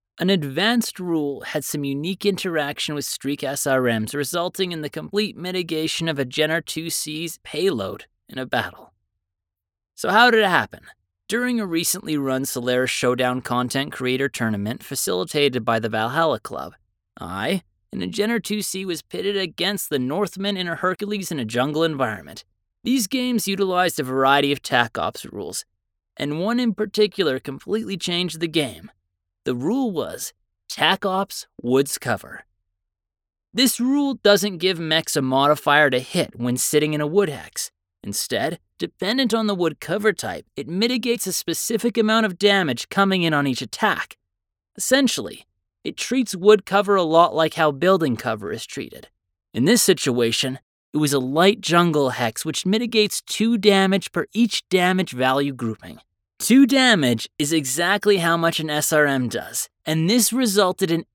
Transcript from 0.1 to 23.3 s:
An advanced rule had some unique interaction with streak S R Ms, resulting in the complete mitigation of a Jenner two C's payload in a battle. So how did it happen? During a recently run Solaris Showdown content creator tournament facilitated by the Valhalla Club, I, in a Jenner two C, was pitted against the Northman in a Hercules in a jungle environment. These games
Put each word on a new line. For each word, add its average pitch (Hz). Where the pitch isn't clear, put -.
An 180
advanced 190
rule 156
had -
some 143
unique 147
interaction 156
with 147
streak -
S 139
R 131
Ms, 113
resulting 175
in 160
the 147
complete 165
mitigation 165
of 147
a 135
Jenner 151
two 165
C's 156
payload 120
in -
a 131
battle. -
So -
how 233
did 220
it 202
happen? 143
During 240
a 208
recently 170
run 135
Solaris 127
Showdown 127
content 127
creator 131
tournament 110
facilitated 143
by 117
the 113
Valhalla 120
Club, 73
I, 107
in 190
a 185
Jenner 208
two 214
C, 190
was 175
pitted 190
against 190
the 147
Northman 190
in 180
a 165
Hercules 196
in 156
a 117
jungle 131
environment. 110
These 240
games 247